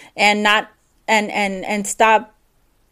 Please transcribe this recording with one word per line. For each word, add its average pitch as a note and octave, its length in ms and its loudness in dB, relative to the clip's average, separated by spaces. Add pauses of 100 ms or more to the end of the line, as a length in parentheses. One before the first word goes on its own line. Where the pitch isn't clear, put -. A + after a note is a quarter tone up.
(160)
and G#3 260 2
not, G#3 260 2 (380)
and, G#3+ 240 0
and, F#3+ 340 -6
and G#3 220 -6
stop A3 480 0 (580)